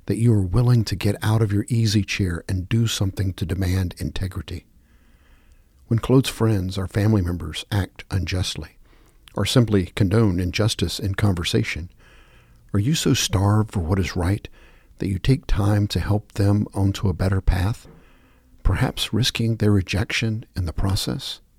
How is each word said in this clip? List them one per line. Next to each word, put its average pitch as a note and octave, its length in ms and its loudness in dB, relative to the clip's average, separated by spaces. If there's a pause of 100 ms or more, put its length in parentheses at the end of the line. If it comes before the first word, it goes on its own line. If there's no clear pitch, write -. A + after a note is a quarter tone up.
that G2+ 100 0
you A#2 160 4
are G#2 80 4
willing A#2+ 420 4
to G2+ 140 -4
get G#2 260 0
out A2 180 2
of G#2 120 0
your G#2 160 0
easy A2 340 2
chair F2 460 -4
and F#2 180 -4
do A#2 180 2
something F#2+ 500 -2
to F2 100 -6
demand F2+ 520 -2
integrity? - 680 -6 (1200)
When A2+ 120 2
close C3 280 4
friends G2 500 -2
or F#2 80 -4
family G#2 360 2
members F2 500 -6
act - 400 -4
unjustly, - 680 -4 (580)
or G2+ 100 -2
simply G#2+ 500 2
condone G2+ 460 2
injustice F2+ 580 -2
in G2 160 -4
conversation, F2 760 -2 (840)
are G2+ 60 2
you B2+ 140 2
so D#3 200 2
starved G#2 580 2
for G#2 80 -2
what F2 200 0
is F2 180 -2
right F2+ 320 -2 (480)
that - 100 -4
you G2 100 -2
take - 300 0
time G#2 400 2
to F2+ 140 -2
help G2+ 320 -2
them G2+ 400 2
onto G2 340 0
a F2+ 60 0
better F#2+ 260 -2
path, F#2 480 0 (760)
perhaps - 500 -2
risking A#2 420 0
their G#2 160 2
rejection G#2+ 760 0 (120)
in F2 80 -2
the E2 80 -6
process? - 640 -4 (200)